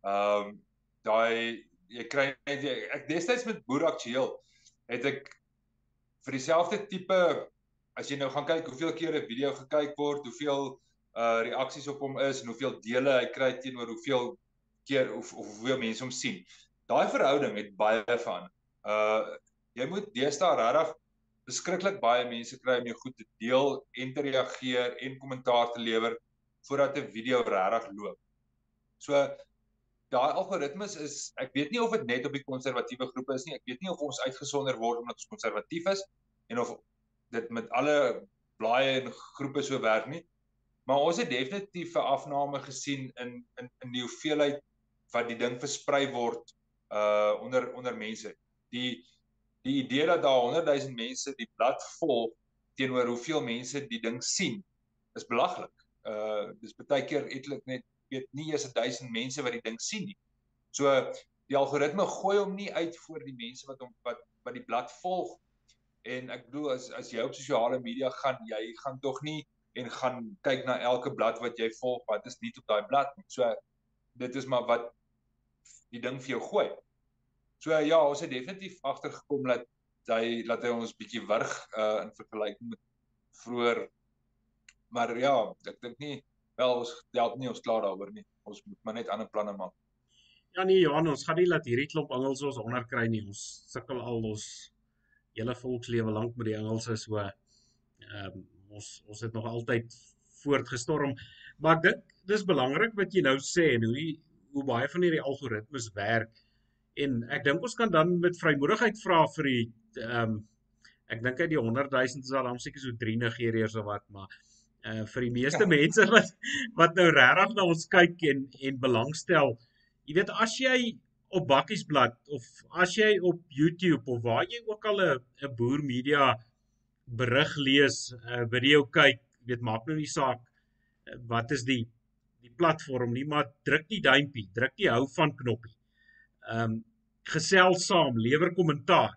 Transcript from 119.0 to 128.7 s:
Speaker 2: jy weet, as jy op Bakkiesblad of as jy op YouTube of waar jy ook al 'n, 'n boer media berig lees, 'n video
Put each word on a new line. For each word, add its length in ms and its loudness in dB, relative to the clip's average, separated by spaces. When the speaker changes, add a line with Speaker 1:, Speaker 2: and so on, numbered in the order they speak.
Speaker 2:
jy 80 -8
weet, 140 2
as 300 0
jy 380 2
op 160 0
Bakkiesblad 680 4
of 100 -8
as 240 2
jy 240 6
op 200 2
YouTube 580 2
of 160 -2
waar 240 2
jy 180 -10
ook 200 -6
al 160 2
'n, 180 4
'n 120 -8
boer 280 0
media 520 4
berig 500 2
lees, 560 4
'n 360 -4
video 360 6